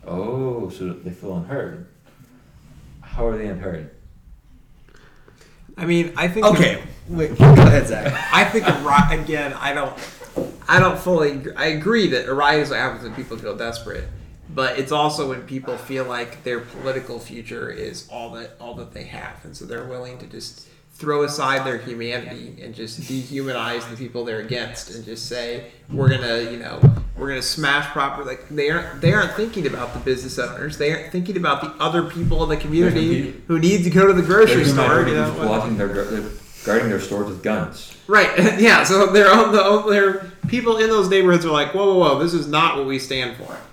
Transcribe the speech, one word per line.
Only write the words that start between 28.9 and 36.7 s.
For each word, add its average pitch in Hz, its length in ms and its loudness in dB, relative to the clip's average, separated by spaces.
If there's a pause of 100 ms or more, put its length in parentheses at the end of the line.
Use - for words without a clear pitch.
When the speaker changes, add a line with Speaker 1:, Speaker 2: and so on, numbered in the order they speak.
Speaker 2:
they 170 140 4
aren't 202 180 2
thinking 208 340 -4
about 123 280 -6
the 123 60 -8
business 131 380 -4
owners. 131 380 -6
They 151 160 0
aren't - 180 -8
thinking 180 280 -4
about 151 240 0
the - 200 -8
other 165 200 0
people 165 400 0
in 156 80 0
the 147 80 0
community 160 560 2
Speaker 1:
Different - 220 -4
people. 165 200 -2
Speaker 2:
who 160 60 2
need 180 220 4
to 180 60 2
go 190 180 6
to 196 40 8
the 180 80 4
grocery 185 360 6
Speaker 1:
They're 147 180 4
Speaker 2:
store, 135 100 4
Speaker 1:
already 151 280 4
Speaker 2:
you - 40 2
know, 110 120 2
Speaker 1:
just 107 100 -4
Speaker 2:
what 110 80 -2
Speaker 1:
blocking 110 320 0
their 101 100 0
gar-, 98 160 -2
they're 107 260 -6 (360)
guarding 110 240 2